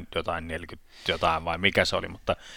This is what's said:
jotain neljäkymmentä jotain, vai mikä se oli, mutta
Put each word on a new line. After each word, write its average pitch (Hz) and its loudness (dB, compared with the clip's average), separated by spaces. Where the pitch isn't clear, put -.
jotain 82 -2
neljäkymmentä 85 -10
jotain, 80 2
vai 85 0
mikä 92 6
se 95 0
oli, 92 -2
mutta - -2